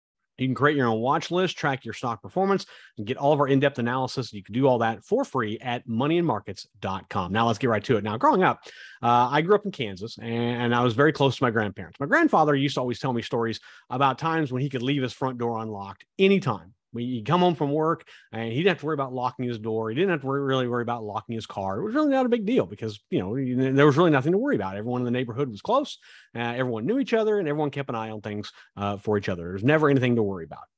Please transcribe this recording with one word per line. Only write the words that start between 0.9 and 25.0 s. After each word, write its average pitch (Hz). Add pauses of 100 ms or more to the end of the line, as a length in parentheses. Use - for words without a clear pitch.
watch 139
list, 175
track 139
your 113
stock 117
performance, 190 (320)
and 107
get 120
all 143
of 143
our 143
in-depth 139
analysis. 123
You 104
can 101
do 131
all 127
that 113
for 254
free 110
at 123
money 131
and 175
markets 110 (140)
dot 95
com. 92
Now, 113
let's 117
get 127
right 107
to 120
it. 101
Now, 107
growing 262
up, 143 (440)
uh, 120
I 147
grew 175
up 208
in 196
Kansas, 104
and, 117
and 120
I 120
was 120
very 143
close 139
to -
my 123
grandparents. 104
My 139
grandfather 185
used 139
to 139
always 123
tell 135
me 117
stories 113 (320)
about 131
times 160
when 127
he 143
could 127
leave 135
his 123
front 131
door 117
unlocked 101 (140)
anytime. 160 (200)
We, 120
he'd 123
come 165
home 180
from 143
work, 156 (240)
and 113
he 117
didn't 175
have 165
to 143
worry 156
about 139
locking 127
his 120
door. 110
He 113
didn't 185
have 156
to 127
worry, 139
really 131
worry 120
about 117
locking 107
his 110
car. 98
It 156
was 214
really 302
not 262
a -
big 226
deal 220
because, 104 (100)
you 185
know, 127
there 139
was 139
really 175
nothing 143
to 190
worry 269
about. 95
Everyone 120